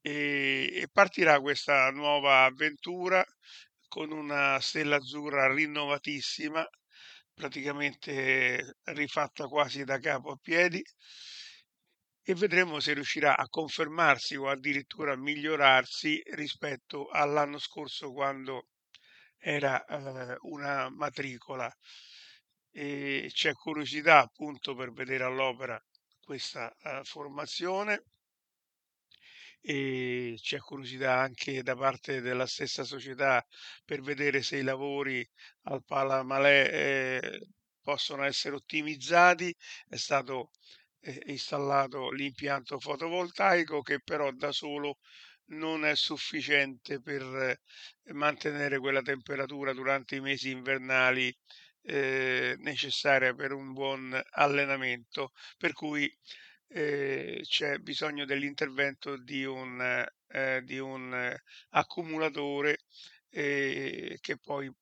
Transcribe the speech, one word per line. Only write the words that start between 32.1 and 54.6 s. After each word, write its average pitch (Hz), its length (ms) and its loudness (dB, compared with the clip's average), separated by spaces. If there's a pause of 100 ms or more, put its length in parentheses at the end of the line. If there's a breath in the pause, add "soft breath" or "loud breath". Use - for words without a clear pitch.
della 123 260 0
stessa 139 380 -6
società 131 600 0 (380 loud breath)
per 143 180 -6
vedere 135 400 0
se 143 160 -2
i 135 60 -2
lavori 135 640 -2 (340 loud breath)
al 135 200 -6
Pala 135 400 2
Malè, 139 460 8 (520)
eh, - 260 -8 (340)
possono 139 420 -2
essere 139 320 -2
ottimizzati. 165 960 4 (340 loud breath)
È - 80 -12
stato, 131 540 -2 (500 loud breath)
eh, - 280 -12
installato 139 840 -2
l'impianto 139 680 -4
fotovoltaico 165 1040 0
che 143 200 -2
però 147 300 -2
da 139 200 -4
solo 143 460 -4 (520 loud breath)
non 156 360 -4
è 151 100 4
sufficiente 139 1080 0
per, 139 200 -6
eh, 131 380 -2 (540 loud breath)
mantenere 147 640 -2
quella 135 240 0
temperatura 135 720 -4
durante 135 420 -2
i 135 60 -6
mesi 135 280 -4
invernali, 127 840 2 (540 loud breath)
eh, 131 760 2
necessaria 135 760 2
per 139 180 -6
un 135 220 -8
buon 131 480 -4 (100)
allenamento, 139 1000 2 (260 loud breath)